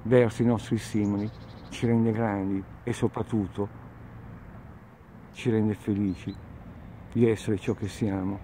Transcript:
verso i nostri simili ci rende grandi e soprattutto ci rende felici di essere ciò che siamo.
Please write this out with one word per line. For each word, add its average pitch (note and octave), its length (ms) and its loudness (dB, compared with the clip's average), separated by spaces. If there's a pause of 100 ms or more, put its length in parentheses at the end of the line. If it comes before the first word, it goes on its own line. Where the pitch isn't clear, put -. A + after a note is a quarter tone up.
verso A#2 360 6
i A#2 60 6
nostri A#2 320 2
simili G#2 520 0 (380)
ci - 160 -4
rende A#2 260 4
grandi G2+ 540 0 (180)
e A#2+ 120 -4
soprattutto G#2 760 0 (1600)
ci - 180 0
rende G#2+ 240 4
felici G2 600 -2 (800)
di A#2 160 6
essere G#2+ 300 0
ciò G#2+ 160 -2
che G#2 120 -4
siamo. F#2+ 580 -2